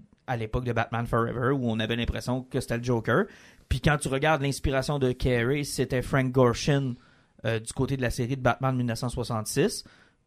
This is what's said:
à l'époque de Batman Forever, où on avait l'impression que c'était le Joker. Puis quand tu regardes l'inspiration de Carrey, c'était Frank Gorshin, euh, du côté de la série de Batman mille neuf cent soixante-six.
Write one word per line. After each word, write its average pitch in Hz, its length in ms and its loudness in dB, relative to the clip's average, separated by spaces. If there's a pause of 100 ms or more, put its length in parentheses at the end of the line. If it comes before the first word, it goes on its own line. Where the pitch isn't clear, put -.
(300)
à 127 60 -2
l'époque 117 300 -4
de 120 80 -2
Batman 113 340 -2
Forever, 117 440 0
où 123 200 0
on 110 80 -2
avait 110 160 0
l'impression 117 460 -4
que 131 180 -4
c'était 120 160 -4
le 120 80 -4
Joker. 123 440 2 (420)
Puis 131 100 0
quand 151 180 4
tu 135 120 -4
regardes 139 320 2
l'inspiration 139 580 0
de 127 140 2
Carrey, 127 500 2
c'était 131 380 -2
Frank 131 320 2
Gorshin, 127 600 4 (500)
euh, 113 140 0
du 113 120 -12
côté 131 240 -2
de 131 60 -4
la 120 80 0
série 127 260 -4
de 131 60 -8
Batman 131 340 0
mille 123 120 0
neuf 113 120 -2
cent 127 80 -4
soixante-six. 120 800 -2 (420)